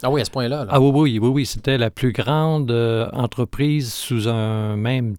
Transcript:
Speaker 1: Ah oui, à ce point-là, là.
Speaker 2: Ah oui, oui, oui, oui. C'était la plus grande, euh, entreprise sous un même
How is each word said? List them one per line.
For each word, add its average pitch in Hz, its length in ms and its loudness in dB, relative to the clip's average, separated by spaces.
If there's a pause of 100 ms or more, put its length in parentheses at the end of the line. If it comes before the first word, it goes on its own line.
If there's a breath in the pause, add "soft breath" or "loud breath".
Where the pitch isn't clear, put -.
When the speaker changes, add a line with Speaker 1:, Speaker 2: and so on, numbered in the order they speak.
Speaker 1:
Ah 127 80 0
oui, 143 100 2
à 113 60 -2
ce - 40 -10
point-là, 131 360 -4
là. 92 40 -8
Speaker 2:
Ah 139 80 4
oui, 139 140 6
oui, 139 260 2
oui, 113 100 2
oui. 135 180 0
C'était 135 320 -2
la 117 120 0
plus 123 220 -2
grande, 151 580 0
euh, 117 440 0
entreprise 131 760 -2
sous 113 380 -2
un 110 480 -2
même 117 420 -2